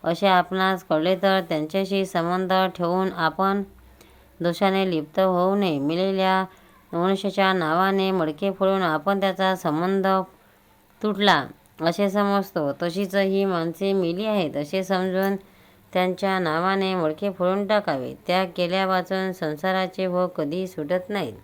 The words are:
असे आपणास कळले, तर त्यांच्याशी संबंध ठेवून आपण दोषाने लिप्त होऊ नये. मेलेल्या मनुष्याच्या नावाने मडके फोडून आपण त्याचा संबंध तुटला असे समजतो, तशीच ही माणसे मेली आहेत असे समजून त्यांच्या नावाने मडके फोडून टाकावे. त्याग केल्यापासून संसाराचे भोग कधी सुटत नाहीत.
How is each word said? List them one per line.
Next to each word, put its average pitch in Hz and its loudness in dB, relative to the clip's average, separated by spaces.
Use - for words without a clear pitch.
असे 170 0
आपणास 185 2
कळले, 165 2
तर 190 2
त्यांच्याशी 190 -2
संबंध 180 0
ठेवून 180 0
आपण 196 0
दोषाने 190 0
लिप्त 156 -2
होऊ 185 4
नये. 185 0
मेलेल्या 190 0
मनुष्याच्या 190 0
नावाने 190 2
मडके 175 0
फोडून 190 2
आपण 175 0
त्याचा 190 0
संबंध 180 0
तुटला 196 2
असे 175 0
समजतो, 196 0
तशीच 175 -4
ही 196 2
माणसे 180 -2
मेली 185 -2
आहेत 185 -2
असे 147 -2
समजून 190 0
त्यांच्या 185 0
नावाने 185 0
मडके 170 -2
फोडून 185 -2
टाकावे. 165 -2
त्याग 185 0
केल्यापासून 190 0
संसाराचे 185 -2
भोग 180 0
कधी 175 -4
सुटत 180 -4
नाहीत. 185 -4